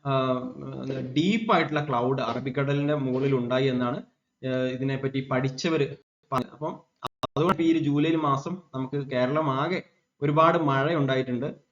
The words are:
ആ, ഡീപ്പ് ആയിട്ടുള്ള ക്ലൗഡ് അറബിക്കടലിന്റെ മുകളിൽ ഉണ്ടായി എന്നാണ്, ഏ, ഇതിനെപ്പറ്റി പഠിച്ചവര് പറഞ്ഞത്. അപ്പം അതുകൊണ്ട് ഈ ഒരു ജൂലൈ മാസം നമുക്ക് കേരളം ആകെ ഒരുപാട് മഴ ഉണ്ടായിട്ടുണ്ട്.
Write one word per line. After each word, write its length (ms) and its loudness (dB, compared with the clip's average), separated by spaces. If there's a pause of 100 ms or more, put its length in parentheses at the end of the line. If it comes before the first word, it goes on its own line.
ആ, 280 0 (840)
ഡീപ്പ് 360 2
ആയിട്ടുള്ള 360 2
ക്ലൗഡ് 320 0
അറബിക്കടലിന്റെ 720 -2
മുകളിൽ 400 0
ഉണ്ടായി 320 0
എന്നാണ്, 340 0 (420)
ഏ, 60 -4
ഇതിനെപ്പറ്റി 800 -2
പഠിച്ചവര് 640 0 (360)
പറഞ്ഞത്. 220 -2
അപ്പം 340 -10 (500)
അതുകൊണ്ട് 240 2
ഈ 100 4
ഒരു 80 4
ജൂലൈ 360 2
മാസം 460 -2 (140)
നമുക്ക് 360 -6
കേരളം 400 0
ആകെ 320 -2 (380)
ഒരുപാട് 360 4
മഴ 380 2
ഉണ്ടായിട്ടുണ്ട്. 600 0 (160)